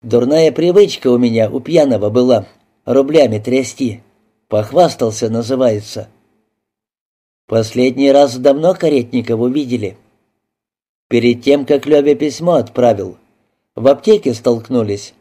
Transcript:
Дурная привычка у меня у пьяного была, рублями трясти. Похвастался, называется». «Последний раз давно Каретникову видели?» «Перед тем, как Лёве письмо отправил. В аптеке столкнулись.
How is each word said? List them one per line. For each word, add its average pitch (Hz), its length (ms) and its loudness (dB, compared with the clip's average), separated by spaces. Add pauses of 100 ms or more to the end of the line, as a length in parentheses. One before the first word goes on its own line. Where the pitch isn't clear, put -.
Дурная 127 500 0
привычка 180 560 0
у 123 100 2
меня 113 320 0
у 127 80 -8
пьяного 127 500 0
была, 120 380 0 (380)
рублями 135 540 2
трясти. 123 640 -4 (480)
Похвастался, 117 800 0
называется». 113 800 -4 (1400)
«Последний 123 640 0
раз 135 240 4
давно 143 380 2
Каретникову 123 760 -2
видели?» 120 480 -6 (1120)
«Перед 120 340 0
тем, 139 240 2
как 139 200 0
Лёве 147 280 2
письмо 156 400 -2
отправил. 110 640 -2 (580)
В 117 140 0
аптеке 139 460 2
столкнулись. 113 880 -4